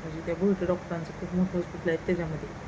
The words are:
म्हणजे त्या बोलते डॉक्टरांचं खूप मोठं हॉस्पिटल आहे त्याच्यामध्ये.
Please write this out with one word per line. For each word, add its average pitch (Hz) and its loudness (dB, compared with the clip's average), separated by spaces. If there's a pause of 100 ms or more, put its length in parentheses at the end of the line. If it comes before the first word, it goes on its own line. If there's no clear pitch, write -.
म्हणजे 160 -6
त्या 170 0
बोलते 190 4
डॉक्टरांचं 175 -2
खूप 180 -4
मोठं 185 4
हॉस्पिटल 175 0
आहे 160 4
त्याच्यामध्ये. 160 0 (180)